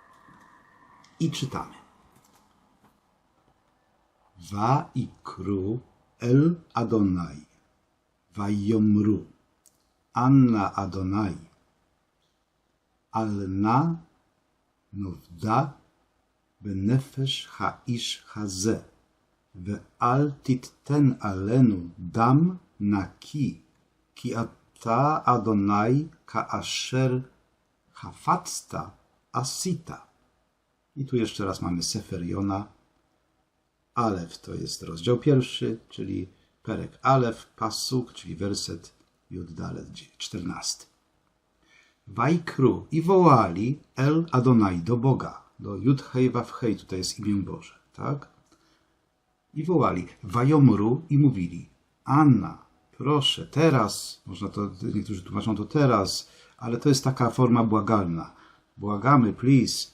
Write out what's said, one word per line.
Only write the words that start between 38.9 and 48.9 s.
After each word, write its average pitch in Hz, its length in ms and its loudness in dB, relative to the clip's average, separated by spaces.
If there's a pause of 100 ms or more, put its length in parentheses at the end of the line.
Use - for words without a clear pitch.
Jud 87 220 -12
Dalet, 87 360 -12 (300)
czternasty. - 680 -8 (1200)
Wajkru 120 840 0
i 156 120 -2
wołali 139 760 4 (180)
El 151 360 0
Adonai 113 460 4
do 92 180 -2
Boga, 117 460 -2 (160)
do 101 180 -10
Jud 131 260 2
Hej 127 280 0
Waw 120 220 -6
Hej, 107 240 -2
tutaj - 220 -10
jest - 200 -8
imię 101 240 -2
Boże, 85 320 -12 (180)
tak? 135 360 -8 (1300)